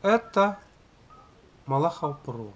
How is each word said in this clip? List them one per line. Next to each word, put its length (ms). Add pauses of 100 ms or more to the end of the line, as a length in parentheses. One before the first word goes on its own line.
это 580 (1080)
Малахов 540
Про. 360